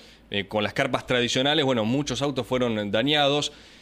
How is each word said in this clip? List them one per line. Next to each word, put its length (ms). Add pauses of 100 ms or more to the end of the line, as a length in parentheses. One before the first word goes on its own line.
(300)
eh, 180
con 160
las 80
carpas 340
tradicionales, 560
bueno, 220
muchos 380
autos 240
fueron 440
dañados. 640 (300)